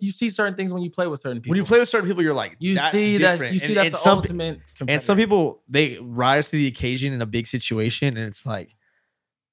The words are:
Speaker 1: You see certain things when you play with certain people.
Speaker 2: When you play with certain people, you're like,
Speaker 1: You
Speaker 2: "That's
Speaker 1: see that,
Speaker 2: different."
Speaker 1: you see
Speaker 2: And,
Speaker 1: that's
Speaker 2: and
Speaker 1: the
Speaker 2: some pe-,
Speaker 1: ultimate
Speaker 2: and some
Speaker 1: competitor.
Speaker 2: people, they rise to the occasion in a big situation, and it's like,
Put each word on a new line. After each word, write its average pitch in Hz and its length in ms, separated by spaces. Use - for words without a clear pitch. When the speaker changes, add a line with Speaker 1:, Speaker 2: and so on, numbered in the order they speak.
Speaker 1:
You 202 120
see 233 180
certain 202 240
things 190 180
when 180 100
you 175 80
play 180 180
with 147 120
certain 123 200
people. 117 100
Speaker 2:
When 175 60
you 196 80
play 233 160
with 233 80
certain 208 200
people, 180 140
you're 156 120
like, - 260
Speaker 1:
You 185 160
Speaker 2:
"That's 156 160
Speaker 1:
see 208 260
that, 185 140
Speaker 2:
different." 175 220
Speaker 1:
you 190 40
see 147 100
Speaker 2:
And, 214 100
Speaker 1:
that's 190 100
Speaker 2:
and 160 60
Speaker 1:
the - 40
Speaker 2:
some 196 200
pe-, 175 80
Speaker 1:
ultimate 170 220
Speaker 2:
and 147 160
some 202 140
Speaker 1:
competitor. - 0
Speaker 2:
people, 196 520
they 135 320
rise 123 500
to 160 60
the 147 120
occasion 127 440
in 127 80
a 113 60
big 113 220
situation, 117 680
and 110 120
it's - 180
like, 104 300